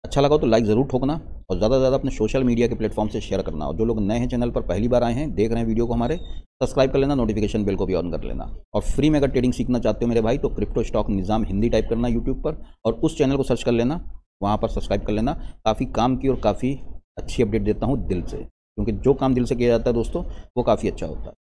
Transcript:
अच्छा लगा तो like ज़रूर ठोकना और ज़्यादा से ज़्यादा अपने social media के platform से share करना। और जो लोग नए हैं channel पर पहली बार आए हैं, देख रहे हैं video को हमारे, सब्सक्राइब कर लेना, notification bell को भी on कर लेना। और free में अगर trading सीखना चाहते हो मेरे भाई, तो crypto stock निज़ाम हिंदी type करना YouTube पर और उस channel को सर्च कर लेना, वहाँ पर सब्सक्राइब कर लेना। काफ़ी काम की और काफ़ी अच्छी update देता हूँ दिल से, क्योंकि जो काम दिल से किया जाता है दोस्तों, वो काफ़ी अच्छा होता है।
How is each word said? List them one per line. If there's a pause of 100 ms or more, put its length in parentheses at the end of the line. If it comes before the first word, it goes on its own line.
अच्छा
लगा
तो
like
ज़रूर
ठोकना (360)
और
ज़्यादा
से
ज़्यादा
अपने
social
media
के
platform
से
share
करना।
और
जो
लोग
नए
हैं
channel
पर
पहली
बार
आए
हैं,
देख
रहे
हैं
video
को
हमारे,
सब्सक्राइब
कर
लेना,
notification
bell
को
भी
on
कर
लेना। (240)
और
free
में
अगर
trading
सीखना
चाहते
हो
मेरे
भाई,
तो
crypto
stock
निज़ाम
हिंदी
type
करना
YouTube
पर (240)
और
उस
channel
को
सर्च
कर
लेना, (420)
वहाँ
पर
सब्सक्राइब
कर
लेना। (320)
काफ़ी
काम
की
और
काफ़ी (400)
अच्छी
update
देता
हूँ (100)
दिल
से,
क्योंकि
जो
काम
दिल
से
किया
जाता
है
दोस्तों, (340)
वो
काफ़ी
अच्छा
होता
है। (160)